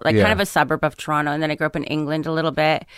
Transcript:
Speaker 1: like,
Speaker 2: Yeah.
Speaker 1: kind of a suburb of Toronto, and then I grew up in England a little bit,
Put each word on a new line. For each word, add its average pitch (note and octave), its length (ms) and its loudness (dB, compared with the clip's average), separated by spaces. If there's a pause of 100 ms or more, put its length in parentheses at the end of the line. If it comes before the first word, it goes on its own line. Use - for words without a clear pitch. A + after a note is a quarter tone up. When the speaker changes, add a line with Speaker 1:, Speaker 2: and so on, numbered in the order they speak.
Speaker 1:
like, D#3+ 100 4
Speaker 2:
Yeah. G#3 60 6
Speaker 1:
kind G#3 120 4
of F#3+ 60 0
a G3+ 60 0
suburb D#3 380 0
of D#3 140 -2
Toronto, D3+ 340 -2
and D3+ 100 -2
then D#3 80 0
I D3+ 60 -2
grew D3+ 100 -2
up D3+ 100 -2
in D3+ 100 -4
England D#3 420 -2
a E3 40 -2
little D#3+ 200 0
bit, D#3 340 0 (120)